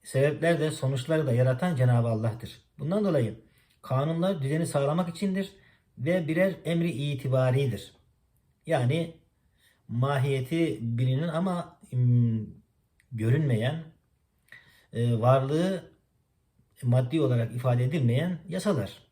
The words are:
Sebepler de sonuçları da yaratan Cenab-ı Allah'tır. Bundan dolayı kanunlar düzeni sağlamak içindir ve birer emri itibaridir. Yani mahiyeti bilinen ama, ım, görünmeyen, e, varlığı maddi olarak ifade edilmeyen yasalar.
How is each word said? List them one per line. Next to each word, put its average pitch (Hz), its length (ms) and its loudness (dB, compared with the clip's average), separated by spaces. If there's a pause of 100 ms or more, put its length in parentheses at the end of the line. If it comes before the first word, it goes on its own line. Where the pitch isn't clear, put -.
Sebepler 147 560 0
de 151 120 0
sonuçları 139 560 -2
da 123 60 0
yaratan 127 420 2
Cenab-ı 123 320 4
Allah'tır. 113 540 -4 (180)
Bundan 190 260 0
dolayı 135 340 0 (420)
kanunlar 165 600 0
düzeni 156 260 -2
sağlamak 156 420 0
içindir 190 420 -4 (460)
ve 165 300 -2
birer 190 280 0 (100)
emri 170 260 0
itibaridir. 131 1000 0 (720)
Yani 156 520 0 (680)
mahiyeti 139 960 0
bilinen 127 460 0
ama, 175 520 -4 (140)
ım, 120 640 2 (540)
görünmeyen, 127 720 0 (1080)
e, 120 260 2
varlığı 143 720 2 (920)
maddi 127 380 2
olarak 123 340 0
ifade 123 280 0
edilmeyen 147 560 0 (100)
yasalar. 170 420 -2 (200)